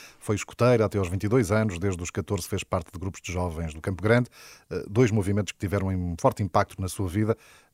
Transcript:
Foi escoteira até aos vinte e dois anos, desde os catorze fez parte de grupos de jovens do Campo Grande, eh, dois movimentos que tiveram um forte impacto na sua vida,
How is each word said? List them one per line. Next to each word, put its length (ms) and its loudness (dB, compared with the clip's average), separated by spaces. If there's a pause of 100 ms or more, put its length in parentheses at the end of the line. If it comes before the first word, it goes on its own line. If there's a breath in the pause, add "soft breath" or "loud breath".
(180 loud breath)
Foi 180 -2
escoteira 480 2
até 140 0
aos 100 0
vinte 160 -4
e 40 -2
dois 220 2
anos, 280 2
desde 240 -2
os 80 -6
catorze 360 -4
fez 160 -4
parte 300 -4
de 60 -12
grupos 240 -8
de 100 -8
jovens 400 -4
do 80 -14
Campo 220 -4
Grande, 260 4 (420 loud breath)
eh, 180 -6
dois 220 4
movimentos 420 0
que 60 -20
tiveram 300 0
um 300 -2
forte 240 2
impacto 380 0
na 80 -2
sua 200 -4
vida, 280 0 (380 soft breath)